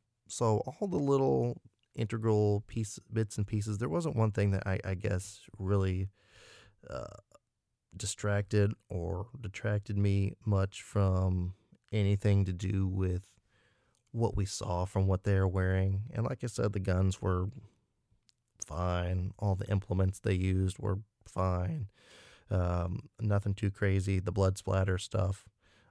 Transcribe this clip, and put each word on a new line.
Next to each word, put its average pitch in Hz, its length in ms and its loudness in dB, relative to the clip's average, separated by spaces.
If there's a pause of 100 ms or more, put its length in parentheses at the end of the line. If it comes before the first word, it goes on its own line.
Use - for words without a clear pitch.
(280)
so 110 300 2
all - 280 -6
the 180 120 -2
little 135 600 2 (340)
integral 107 720 2
piece, 110 320 -6 (140)
bits 110 240 -2
and 101 100 0
pieces, 107 320 -2
there 123 100 -4
wasn't 160 280 -2
one 110 160 2
thing 104 200 2
that - 140 -2
I, 95 180 0
I 95 100 -4
guess 92 460 -4 (180)
really, 95 500 0 (800)
uh, - 280 -10 (800)
distracted 101 800 0 (160)
or 87 380 -4 (120)
detracted 104 600 -4
me 101 360 2 (120)
much 95 340 0
from 92 720 0 (400)
anything 101 540 4
to 92 60 -2
do 95 340 -2
with 92 400 -2 (880)
what 113 220 0
we 95 120 0
saw 90 400 -4
from 98 200 0
what 95 180 0
they're 98 240 2
wearing. 95 540 0 (100)
And 113 120 -2
like 131 180 -4
I 135 40 -4
said, 110 260 -2
the 101 80 -2
guns 92 400 2
were 92 280 0 (1160)
fine. 90 720 -2
All 101 160 0
the 95 160 -4
implements 95 480 0
they 98 160 0
used 92 440 2
were 101 220 -2 (260)
fine. 92 640 -2 (640)
Um, 87 600 -2 (100)
nothing 101 320 0
too 98 180 -2
crazy. 98 500 0
The 90 120 -4
blood 95 240 2
splatter 95 400 0
stuff, 98 500 -4 (440)